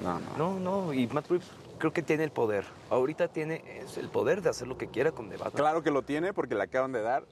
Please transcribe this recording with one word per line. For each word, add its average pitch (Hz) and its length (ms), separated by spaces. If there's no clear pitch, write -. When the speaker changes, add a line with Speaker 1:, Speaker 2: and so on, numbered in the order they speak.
Speaker 1:
No, 87 160
no. 185 200
Speaker 2:
No, 185 280
no, 156 80
y 127 140
Matt 143 200
Reeves 180 180
creo 160 160
que - 100
tiene 156 220
el 151 60
poder. 104 340
Ahorita 143 400
tiene, 160 340
es - 140
el - 100
poder 127 320
de 160 80
hacer 120 180
lo 123 120
que - 100
quiera 135 240
con 110 160
The 92 80
Batman. - 160
Speaker 1:
Claro 151 300
que 156 80
lo 139 100
tiene 156 320
porque 131 220
le 101 80
acaban 131 300
de 117 100
dar 123 300